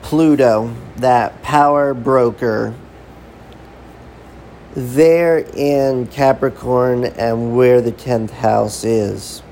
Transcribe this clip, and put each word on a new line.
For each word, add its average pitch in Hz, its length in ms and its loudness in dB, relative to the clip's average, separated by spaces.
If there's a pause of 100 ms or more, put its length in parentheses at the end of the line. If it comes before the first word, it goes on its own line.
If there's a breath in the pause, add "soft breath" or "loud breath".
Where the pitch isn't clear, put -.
Pluto, 131 720 2 (240)
that 123 440 0
power 147 520 2
broker, 117 800 -2 (2000)
there 160 640 2
in 135 680 -2
Capricorn 127 960 0
and 117 540 -4
where 123 240 4
the 117 100 -2
tenth 113 400 -6
house 110 540 -2
is. 101 560 -4 (100)